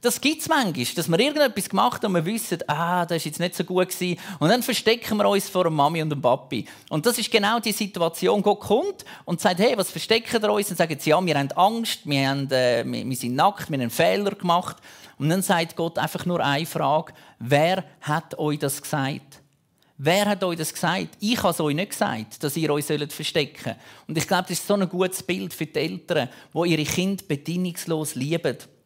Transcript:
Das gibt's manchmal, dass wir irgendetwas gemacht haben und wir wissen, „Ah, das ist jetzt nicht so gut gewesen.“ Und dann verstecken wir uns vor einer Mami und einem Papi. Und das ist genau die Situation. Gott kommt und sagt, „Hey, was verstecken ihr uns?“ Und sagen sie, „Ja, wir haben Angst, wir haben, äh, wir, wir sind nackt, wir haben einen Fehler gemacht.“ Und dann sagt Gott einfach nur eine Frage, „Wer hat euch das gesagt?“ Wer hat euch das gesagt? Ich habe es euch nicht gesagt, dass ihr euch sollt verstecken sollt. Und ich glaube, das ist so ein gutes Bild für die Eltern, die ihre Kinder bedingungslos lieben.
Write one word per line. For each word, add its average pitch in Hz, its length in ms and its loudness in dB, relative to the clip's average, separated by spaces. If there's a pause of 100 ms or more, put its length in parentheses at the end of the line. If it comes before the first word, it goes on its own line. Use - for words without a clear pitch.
Das - 180 0
gibt's 302 260 0
manchmal, 196 380 2 (100)
dass 165 140 -2
wir 165 100 4
irgendetwas 269 520 2
gemacht 214 320 2
haben 202 120 0
und 170 80 2
wir 185 120 -2
wissen, 214 320 -4
„Ah, 170 400 0
das 170 120 -2
ist 156 80 -6
jetzt 151 140 -8
nicht 175 140 -2
so - 100 -2
gut 185 240 2
gewesen.“ 180 300 -2 (220)
Und 151 100 4
dann 240 120 4
verstecken 226 540 0
wir 202 100 6
uns 196 220 4
vor 180 160 2
einer 170 60 2
Mami 156 320 2
und 156 100 -2
einem 143 80 -4
Papi. 127 460 0 (240)
Und - 160 0
das 233 100 2
ist 226 140 -4
genau 214 300 2
die 220 120 -2
Situation. 190 680 0
Gott 202 180 2
kommt 349 460 0 (180)
und 170 160 -4
sagt, 185 200 2
„Hey, 247 180 4
was 190 120 0
verstecken 226 520 0
ihr 208 100 2
uns?“ 208 160 0
Und 175 80 -6
sagen 165 240 0
sie, 156 100 2
„Ja, 175 140 6
wir 156 140 2
haben 139 140 0
Angst, 220 520 2
wir 139 240 2
haben, 139 220 -2
äh, 123 340 4
wir, 120 240 -6
wir 131 80 -2
sind 123 200 -4
nackt, 170 340 0
wir 151 60 -2
haben 131 60 -2
einen 117 80 -2
Fehler 190 420 2
gemacht.“ 180 440 0 (400)
Und 143 140 0
dann 185 100 2
sagt 170 360 0
Gott 165 200 -2
einfach 165 300 -4
nur 175 180 0
eine 143 220 0
Frage, 156 480 -2 (240)
„Wer 151 460 2 (180)
hat 151 360 -4
euch 151 200 -2
das 143 240 -4
gesagt?“ 143 560 -6 (640)
Wer 180 220 4
hat 202 180 0
euch 180 140 -2
das 160 160 -6
gesagt? 175 480 -2
Ich 214 220 0
habe 185 80 4
es 165 100 -2
euch 151 140 0
nicht 196 160 -4
gesagt, - 520 -4
dass 143 140 -4
ihr 156 160 0
euch 147 140 -2
sollt 147 260 -4
verstecken - 640 -4
sollt. - 340 -20
Und - 80 -4
ich 156 100 -2
glaube, 180 220 0
das - 40 -6
ist - 140 -6
so 202 60 2
ein 196 160 2
gutes 180 340 -2
Bild 185 300 -6
für 160 140 -6
die - 120 -6
Eltern, 160 520 -2 (240)
die 175 160 0
ihre 156 140 2
Kinder 185 440 -2
bedingungslos 165 840 -4
lieben. 147 420 -2 (300)